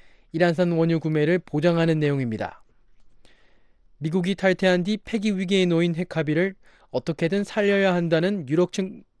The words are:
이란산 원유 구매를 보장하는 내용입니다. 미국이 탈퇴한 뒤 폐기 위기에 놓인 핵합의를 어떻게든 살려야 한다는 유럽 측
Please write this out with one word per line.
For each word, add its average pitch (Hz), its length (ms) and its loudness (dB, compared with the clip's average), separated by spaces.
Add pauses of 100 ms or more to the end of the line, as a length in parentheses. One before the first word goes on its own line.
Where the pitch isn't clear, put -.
(320)
이란산 175 400 2
원유 165 300 2
구매를 156 380 0
보장하는 165 600 0
내용입니다. 131 640 -4 (1300)
미국이 175 380 -2
탈퇴한 185 480 2
뒤 208 200 -2
폐기 208 340 -2
위기에 190 280 2
놓인 170 300 2
핵합의를 165 600 -2 (360)
어떻게든 165 520 -2
살려야 196 500 2
한다는 170 540 0
유럽 175 240 2
측 196 320 -8 (180)